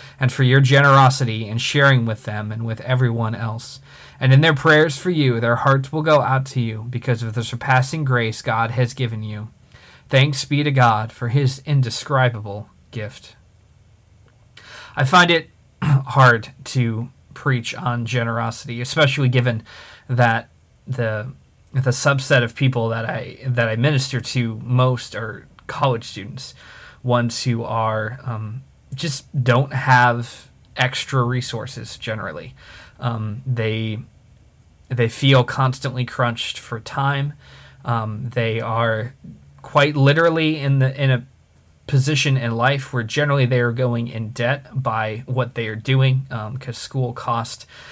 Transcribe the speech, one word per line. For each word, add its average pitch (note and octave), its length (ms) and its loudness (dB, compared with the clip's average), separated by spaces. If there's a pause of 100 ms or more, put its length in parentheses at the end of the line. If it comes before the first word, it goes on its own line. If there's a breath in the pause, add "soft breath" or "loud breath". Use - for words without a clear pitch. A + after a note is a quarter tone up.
(180 loud breath)
and C3 140 2
for C#3 100 0
your C3 180 6
generosity C3+ 840 4
in A2 120 -4
sharing C3+ 460 4
with A2 200 -4
them G#2+ 280 -6
and A2+ 140 -6
with A2+ 160 -6
everyone A#2 520 0
else. A2+ 460 -8 (400 loud breath)
And C3 120 4
in C#3 80 10
their D#3+ 120 6
prayers D3+ 460 4
for F#3 120 -4
you, C3+ 280 2
their A#2 180 2
hearts C3+ 340 2
will D#3 120 -2
go D#3 180 6
out C3 260 0
to - 140 -4
you A2 300 -4
because A#2 320 -2
of A2 120 -6
the A#2 100 -4
surpassing C3 600 0
grace A#2+ 380 0
God A#2 300 -2
has B2 200 0
given A2+ 300 -6
you. G#2+ 260 -10 (600 loud breath)
Thanks C#3 360 2
be D3 200 0
to D3 80 0
God A2+ 400 4
for A#2+ 160 -8
his C3 360 0
indescribable A#2 1040 0 (220)
gift." - 460 -12 (1600 loud breath)
I B2+ 80 0
find F3+ 260 6
it E3 180 2 (160)
<clears throat> - 180 -20
hard C3+ 680 4 (160)
to A#2 460 -2 (220)
preach B2 420 -4
on A#2+ 300 -4
generosity, A#2 760 -4
especially C3+ 480 2
given A#2+ 340 0 (460 loud breath)
that A#2 400 2 (400)
the, A2+ 440 -4 (400)
the C3 180 0
subset C#3 520 2
of A#2 140 -4
people B2+ 320 0
that A2+ 200 -4
I, A2+ 380 -8
that A#2+ 220 0
I A2 80 -4
minister C3+ 440 0
to A2+ 440 -4
most B2+ 500 0
are A2 320 -10 (220)
college B2 340 -2
students, - 520 -14 (500 loud breath)
ones A#2+ 400 0
who A#2 180 -2
are, A2 640 -4
um, A2+ 400 -8 (280)
just C3+ 520 -6
don't B2+ 280 2
have B2 760 2 (280)
extra C3 460 -2
resources A#2 720 -6
generally. G2 600 -10 (420 loud breath)
Um, A2+ 480 -6
they, A2 540 -2 (880)
they A#2+ 200 0
feel C3 360 4
constantly B2+ 600 -4
crunched A#2 540 -4
for - 220 -10
time. C#3 540 -4 (500 loud breath)
Um, A2+ 460 -4
they A2+ 300 -2
are A2+ 540 -2 (480)
quite D3 320 2
literally D#3 640 4
in C#3 220 0
the, C3 200 0
in C3+ 120 2
a B2 120 -2 (640)
position C#3 500 2
in A#2 200 -2
life C3+ 360 0
where A#2+ 120 -2
generally C#3+ 420 0
they B2 140 2
are A#2+ 120 0
going A#2+ 360 -2
in A2+ 220 -8
debt B2 520 -4
by A2 440 -4
what B2 280 -4
they A2+ 140 -6
are A2 80 -6
doing, C3 540 0
um, A2+ 280 -8
'cause B2 180 -10
school B2+ 360 -6
costs - 540 -6 (260 loud breath)